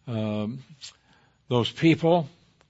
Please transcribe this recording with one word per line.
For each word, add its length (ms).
um, 560
those 240
people, 580